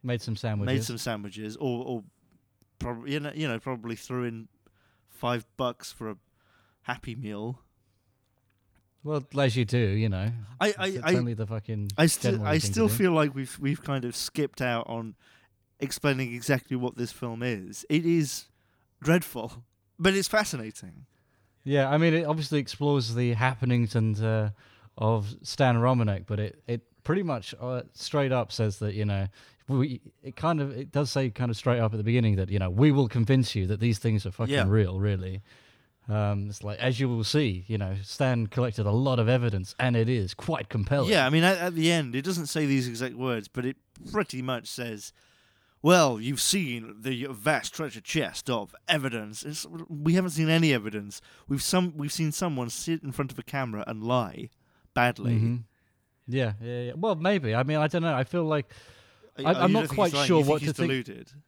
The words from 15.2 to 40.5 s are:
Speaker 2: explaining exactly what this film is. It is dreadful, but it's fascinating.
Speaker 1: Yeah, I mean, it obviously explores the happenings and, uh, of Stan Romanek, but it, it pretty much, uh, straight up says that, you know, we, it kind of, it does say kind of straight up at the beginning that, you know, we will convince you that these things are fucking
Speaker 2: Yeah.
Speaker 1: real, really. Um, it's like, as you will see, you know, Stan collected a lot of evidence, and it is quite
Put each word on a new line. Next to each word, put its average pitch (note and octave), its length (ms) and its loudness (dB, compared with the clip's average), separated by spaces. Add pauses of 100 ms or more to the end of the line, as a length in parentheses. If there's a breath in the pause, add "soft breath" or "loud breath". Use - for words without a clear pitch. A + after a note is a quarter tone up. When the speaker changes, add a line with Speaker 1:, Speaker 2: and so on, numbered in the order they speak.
Speaker 2:
explaining C3+ 560 -2
exactly B2+ 420 0
what B2 200 -4
this A#2+ 160 -4
film A#2 300 -8
is. G#2 480 -6
It D#3+ 160 2
is E3 400 0 (560)
dreadful, C3 600 0 (360)
but F#3+ 160 4
it's G3 140 0
fascinating. A2 760 -4 (600)
Speaker 1:
Yeah, C#3 260 2
I D3+ 80 4
mean, E3 160 6
it E3 120 2
obviously D3+ 340 0
explores C3+ 540 0
the A#2+ 200 2
happenings B2 600 2
and, A2 280 2
uh, A2 280 0 (460 soft breath)
of A2 460 0
Stan B2 340 2
Romanek, A#2 500 2
but G#2 140 -2
it, - 260 -6
it A#2+ 160 -4 (220)
pretty F#3 180 0
much, C3+ 380 -4
uh, B2 220 -6 (100)
straight C#3 400 0
up B2 200 0
says G#2+ 260 0
that, G#2 160 -4
you G#2+ 100 -2
know, G2 220 0 (420 loud breath)
we, C3 320 0 (220)
it - 140 -14
kind D#3+ 260 0
of, C#3 140 -4
it C#3 160 -10
does C#3+ 180 0
say C3+ 180 0
kind B2 220 -2
of A2 80 -2
straight B2 220 2
up A2 120 2
at A2+ 60 -4
the G#2 60 -2
beginning A2+ 320 4
that, F#2+ 120 0
you G2 100 0
know, F#2 120 0
we B2 200 6
will C3+ 180 4
convince B2 460 4
you F#2+ 120 0
that G2+ 140 -2
these A2+ 180 2
things A2 260 0
are F#2+ 60 -6
fucking B2 240 -2
Speaker 2:
Yeah. C3 120 4
Speaker 1:
real, F#2+ 320 4
really. F#2+ 440 -2 (640 soft breath)
Um, G#2 440 0
it's G#2 120 -12
like, G#2 180 -8
as B2 200 0
you C3 80 2
will A#2 160 0
see, G2+ 420 0
you A2 120 -2
know, F#2+ 240 -2
Stan A#2 460 0
collected A#2+ 360 -2
a G2+ 60 2
lot B2+ 280 4
of A2+ 80 4
evidence, A#2 540 0
and B2 160 2
it A2+ 140 4
is G#2 240 0
quite - 340 -4